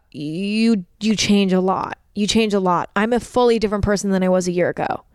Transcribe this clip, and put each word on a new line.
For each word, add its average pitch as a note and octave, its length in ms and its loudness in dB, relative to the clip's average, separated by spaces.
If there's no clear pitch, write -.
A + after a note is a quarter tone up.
you, G3+ 720 0
you G#3+ 140 0
change G3 380 2
a F#3 80 2
lot. F#3 380 -2
You G3+ 120 -2
change A3 260 0
a G3+ 60 2
lot. F3 340 0
I'm A3 180 0
a A#3+ 60 2
fully A#3+ 400 2
different G#3 260 -2
person G3+ 260 0
than F#3+ 120 0
I F#3 60 0
was F#3 180 2
a F3+ 60 -2
year F3 160 0
ago, - 360 -6